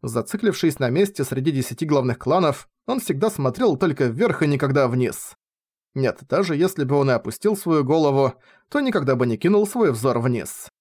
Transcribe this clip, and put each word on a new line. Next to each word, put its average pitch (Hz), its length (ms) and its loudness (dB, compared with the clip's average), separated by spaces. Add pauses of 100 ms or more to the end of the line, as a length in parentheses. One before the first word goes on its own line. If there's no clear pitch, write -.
Зациклившись 151 760 -2
на 127 100 0
месте 190 320 0
среди 135 300 -2
десяти 135 340 -4
главных 131 320 0
кланов, 151 500 0 (180)
он 262 120 -2
всегда 202 320 -2
смотрел 156 460 0
только 143 300 0
вверх 139 360 0
и 151 60 2
никогда 139 400 2
вниз. 123 480 -2 (580)
Нет, 131 240 -2 (100)
даже 170 280 0
если 165 260 0
бы 139 140 0
он 139 140 2
и 127 40 4
опустил 196 420 -2
свою 160 280 0
голову, 139 500 2 (360)
то 294 100 0
никогда 185 340 0
бы 123 120 0
не 117 100 0
кинул 202 320 2
свой 208 240 0
взор 120 260 0
вниз. 117 500 -4 (120)